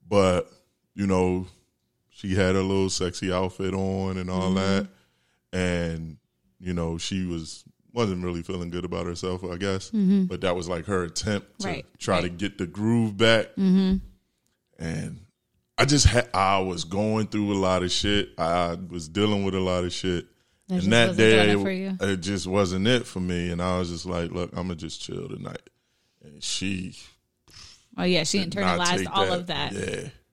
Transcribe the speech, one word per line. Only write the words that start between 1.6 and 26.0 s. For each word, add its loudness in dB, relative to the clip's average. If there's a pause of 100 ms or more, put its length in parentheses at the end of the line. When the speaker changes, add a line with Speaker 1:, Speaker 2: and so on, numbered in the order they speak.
Speaker 1:
she -4
had 4
her 2
little 2
sexy -4
outfit -2
on -2
and -6
all 0
Speaker 2:
Mm-hmm. 2
Speaker 1:
that. 2 (640)
And, -2 (420)
you -6
know, -2
she -4
was, -8 (280)
wasn't 0
really -4
feeling -6
good -6
about -4
herself, -6
I -8
guess. -4
Speaker 2:
Mm-hmm. 2
Speaker 1:
But -6
that 0
was, -6
like, -4
her 0
attempt -6
to -6
Speaker 2:
Right, -8 (120)
Speaker 1:
try 0
Speaker 2:
right. 2
Speaker 1:
to -2
get -6
the -4
groove 0
back. 6
Speaker 2:
Mm-hmm. 4 (840)
Speaker 1:
And -8 (580)
I 4
just 4
had, 4
I 4
was -2
going 0
through 0
a 0
lot 2
of -2
shit. 0
I 0 (120)
was -10
dealing 2
with -2
a 0
lot 0
of -4
shit. -2 (420)
Speaker 2:
That -4
Speaker 1:
And 0
Speaker 2:
just 2
Speaker 1:
that 6
Speaker 2:
wasn't -2
Speaker 1:
day, 8
Speaker 2:
doing 8
it 4
Speaker 1:
it, 0
Speaker 2:
for 0 (360)
you. 2
Speaker 1:
it 0
just -4
wasn't 2
it 2
for -8
me. -2
And -4
I 0
was -2
just -8
like, -4
"Look, -6
I'ma -4
just -12
chill -10
tonight." -12 (640)